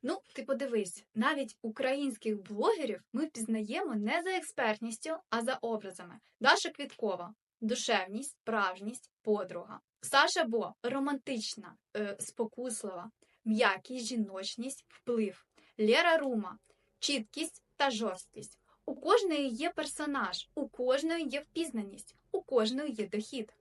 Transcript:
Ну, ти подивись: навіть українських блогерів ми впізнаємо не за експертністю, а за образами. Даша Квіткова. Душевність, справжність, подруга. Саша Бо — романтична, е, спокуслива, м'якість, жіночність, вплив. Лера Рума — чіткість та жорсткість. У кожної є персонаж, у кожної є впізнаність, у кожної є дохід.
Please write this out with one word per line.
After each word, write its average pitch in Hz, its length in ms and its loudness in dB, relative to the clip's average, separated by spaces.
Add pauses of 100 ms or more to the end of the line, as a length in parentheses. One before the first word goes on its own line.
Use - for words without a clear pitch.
Ну, 381 140 -2 (120)
ти 269 100 -10
подивись: 240 640 -2 (100)
навіть 262 460 2
українських 233 800 -2
блогерів 226 600 0 (100)
ми 285 120 0
впізнаємо 226 720 -2
не 220 280 0
за 370 60 -2
експертністю, 233 880 -2 (140)
а 233 120 0
за 247 120 0
образами. 196 680 -6 (200)
Даша 320 300 6
Квіткова. 202 640 -4 (320)
Душевність, 214 640 0
справжність, 202 800 -2 (100)
подруга. 180 580 -2 (220)
Саша 311 420 4
Бо — 220 300 0 (100)
романтична, 269 920 -4 (220)
е, 208 220 -2
спокуслива, 220 920 -6 (340)
м'якість, 220 600 4
жіночність, 214 840 -4
вплив. 220 580 -2 (340)
Лера 311 380 8
Рума — 233 400 0 (420)
чіткість 285 640 -4 (140)
та 277 140 4
жорсткість. 208 680 -6 (260)
У 285 100 -6
кожної 330 540 4
є 254 200 -2
персонаж, 277 840 -4
у 285 120 -4
кожної 285 600 0
є 262 120 -4
впізнаність, 240 760 -6 (160)
у 381 100 -2
кожної 254 500 2
є 214 160 -4
дохід. 214 540 -6